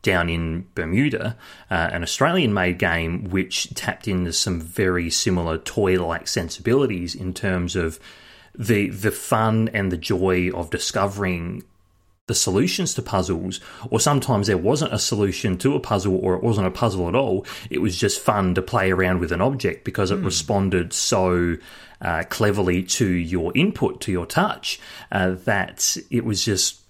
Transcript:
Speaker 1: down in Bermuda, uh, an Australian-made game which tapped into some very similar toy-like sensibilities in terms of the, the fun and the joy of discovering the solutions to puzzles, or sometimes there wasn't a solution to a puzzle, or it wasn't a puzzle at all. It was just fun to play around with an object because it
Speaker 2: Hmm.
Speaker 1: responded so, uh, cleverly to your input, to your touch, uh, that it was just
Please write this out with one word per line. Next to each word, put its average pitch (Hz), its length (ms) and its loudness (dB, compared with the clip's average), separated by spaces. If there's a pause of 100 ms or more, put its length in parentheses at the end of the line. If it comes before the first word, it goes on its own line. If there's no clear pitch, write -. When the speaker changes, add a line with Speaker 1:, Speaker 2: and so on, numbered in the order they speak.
Speaker 1:
down 87 260 2
in 82 480 -2
Bermuda, 110 600 0 (320)
uh, 85 220 0
an 85 140 -4
Australian-made 104 760 2
game 85 520 0
which - 440 -2
tapped - 320 -6
into 90 260 -2
some 87 280 -2
very 87 500 0
similar 85 480 0
toy-like 90 680 0
sensibilities 90 880 0
in 92 180 -6
terms 90 400 -2
of 82 240 -2 (640)
the, 101 280 2
the 98 240 -2
fun 110 600 2
and 98 200 0
the 87 40 0
joy 90 540 2
of 85 200 -6
discovering 95 920 -2 (640)
the 113 80 -2
solutions 147 600 0
to - 80 -4
puzzles, 92 580 -2 (280)
or - 120 2
sometimes 120 480 2
there 98 100 4
wasn't 135 340 2
a - 60 0
solution 101 580 0
to 135 200 2
a - 40 0
puzzle, 98 360 0
or 92 180 2
it 90 80 -4
wasn't 107 240 2
a 92 60 2
puzzle 95 360 0
at 85 60 -2
all. 101 320 0 (240)
It - 80 -2
was 90 180 0
just - 240 0
fun 98 360 2
to 92 60 0
play 95 280 2
around 92 300 2
with 82 100 -2
an 87 100 0
object 127 440 0
because 95 260 0
it 101 60 2
Speaker 2:
Hmm. 98 80 -4
Speaker 1:
responded 92 680 0
so, 90 640 2 (460)
uh, 82 260 -2
cleverly 98 540 2
to - 240 0
your 87 480 0
input, 156 480 0
to 104 100 -4
your 87 140 -2
touch, - 540 -2 (320)
uh, 92 320 2
that - 520 0 (140)
it 120 140 0
was 104 200 -2
just - 460 0